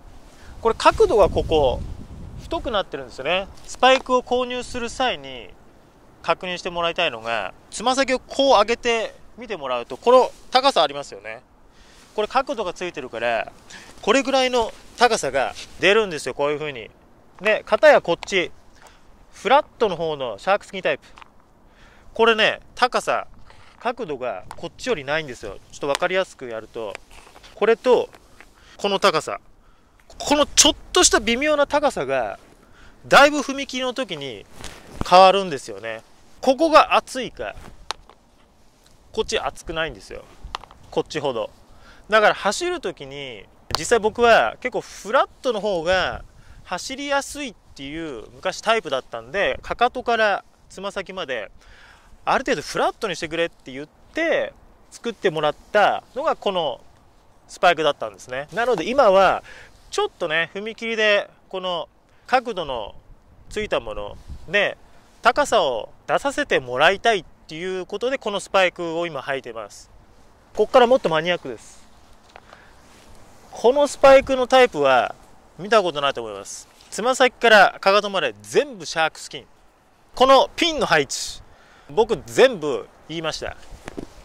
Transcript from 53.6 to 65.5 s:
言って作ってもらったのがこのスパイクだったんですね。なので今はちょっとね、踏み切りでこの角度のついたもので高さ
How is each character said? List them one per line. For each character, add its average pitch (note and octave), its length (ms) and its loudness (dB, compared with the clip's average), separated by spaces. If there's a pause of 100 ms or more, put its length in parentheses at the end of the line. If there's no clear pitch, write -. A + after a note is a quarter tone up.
言 C3+ 140 -12
っ - 20 -14
て B3 640 -4 (380)
作 - 200 -10
っ - 20 -6
て - 180 -2
も D#3 120 -2
ら D3+ 80 2
っ - 40 -2 (160)
た D#3 320 2 (140)
の C#4 80 -4
が D4 100 0
こ - 160 -4
の E3 300 -4 (680)
ス - 140 -20
パ F3+ 120 6
イ D3+ 40 -2
ク D#3 80 -2
だ D3 60 2
っ C#3+ 40 0
た A2+ 140 -10
ん G#2 60 -16
で F2+ 60 -20
す - 80 -20
ね。 C3 240 -8
な G#3+ 140 -4
の B3 80 2
で E3 140 -2
今 A#3+ 220 4
は F#3 340 4 (460)
ち - 100 -4
ょ G#3 60 0
っ - 20 -8 (100)
と F3 100 -6
ね、 D#3+ 260 -2
踏 G3+ 80 -10
み A3 120 -10
切 A#3 120 -10
り A3+ 100 -6
で G#3 320 2 (200)
こ F#3+ 120 -8
の F3+ 280 -6 (380)
角 A#3+ 280 0
度 F3 100 -6
の B2 300 -8 (560)
つ G#3+ 100 -8
い G#3 80 -6
た D3+ 120 0
も A2 140 -10
の G#2 220 -10 (320)
で F3+ 280 0 (460)
高 C#4 240 2
さ A3 160 2